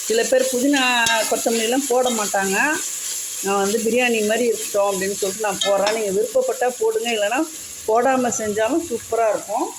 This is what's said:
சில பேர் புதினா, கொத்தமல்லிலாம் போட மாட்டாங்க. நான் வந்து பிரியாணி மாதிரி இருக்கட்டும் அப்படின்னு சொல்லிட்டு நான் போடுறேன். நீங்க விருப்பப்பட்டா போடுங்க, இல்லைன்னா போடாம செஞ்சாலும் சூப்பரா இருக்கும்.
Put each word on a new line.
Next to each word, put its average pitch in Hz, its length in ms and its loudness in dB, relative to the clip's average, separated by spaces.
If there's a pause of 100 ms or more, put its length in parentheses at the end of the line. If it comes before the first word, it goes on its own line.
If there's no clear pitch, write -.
சில 226 200 2
பேர் 254 280 2
புதினா, 262 300 2 (440)
கொத்தமல்லிலாம் 233 640 0
போட 247 200 2
மாட்டாங்க. 202 480 0 (840)
நான் 196 240 0
வந்து 202 160 0
பிரியாணி 233 420 2
மாதிரி 220 260 2
இருக்கட்டும் 202 420 0
அப்படின்னு 196 300 -2
சொல்லிட்டு 208 280 -4
நான் 190 160 -2
போடுறேன். 202 340 2
நீங்க 214 140 -2
விருப்பப்பட்டா 247 560 0 (100)
போடுங்க, 226 340 0
இல்லைன்னா 220 280 0 (420)
போடாம 247 520 2
செஞ்சாலும் 220 540 0
சூப்பரா 226 420 -2
இருக்கும். 214 380 -2 (100)